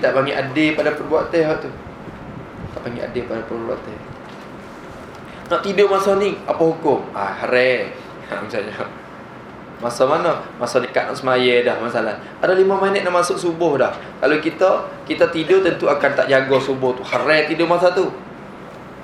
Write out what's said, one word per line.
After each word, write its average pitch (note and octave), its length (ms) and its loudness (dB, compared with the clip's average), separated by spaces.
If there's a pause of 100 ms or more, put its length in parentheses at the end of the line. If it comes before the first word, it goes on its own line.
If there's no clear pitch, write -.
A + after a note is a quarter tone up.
tak B2+ 160 4
panggil C3+ 160 0
adil C#3 400 0
pada D3 160 2
perbuatan D3+ 520 0 (120)
hak - 80 -2
tu. C3+ 80 -8 (1040)
Tak - 80 -8
panggil A#2+ 240 -6
adil B2 240 -4
pada A2 160 -6
perbuatan. A2+ 680 -8 (1300)
Nak E3+ 160 0
tidur G3 320 4
masa G3 240 4
ni, G3 160 2 (160)
apa D3+ 140 0
hukum? D#3+ 500 2
Ah, G2 320 -4
haram. B2 460 4
<laughs> - 120 -14 (220)
Ha, G2+ 160 -8
misalnya. G#2 320 -6 (1120)
Masa B2 240 2
mana? D#3+ 320 2 (160)
Masa A#2+ 240 0
dekat A#2 320 -2
nak C3+ 80 -6
semaya B2+ 400 4
dah A#2 160 2
masalah. A2 400 -2 (240)
Ada F#3 160 4
lima F#3+ 240 4
minit G3 240 2
nak F3+ 160 2
masuk F3+ 160 0
subuh E3 400 2
dah. A#2+ 160 2 (240)
Kalau D3+ 240 2
kita, E3+ 480 2 (160)
kita E3 240 2
tidur E3 320 4
tentu E3+ 320 2
akan C#3 240 4
tak - 160 4
jaga C3+ 240 4
subuh B2+ 400 0
tu. B2+ 80 -10
Haram C#3+ 400 2
tidur D#3+ 240 0
masa F3 240 4
tu. F3+ 160 0 (960)